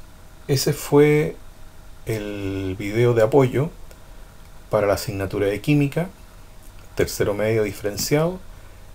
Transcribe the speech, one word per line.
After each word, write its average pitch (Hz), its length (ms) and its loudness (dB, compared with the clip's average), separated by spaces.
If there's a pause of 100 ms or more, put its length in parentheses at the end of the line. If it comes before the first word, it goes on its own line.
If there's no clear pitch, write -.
(480)
ese 143 260 2
fue 151 600 4 (720)
el 98 720 -4
video 110 360 2
de 113 80 6
apoyo 135 480 4 (1040)
para 104 160 2
la 98 80 4
asignatura 98 500 -2
de 104 160 0
química, 147 480 2 (840)
tercero - 380 0
medio 107 300 2
diferenciado, 110 760 -2 (560)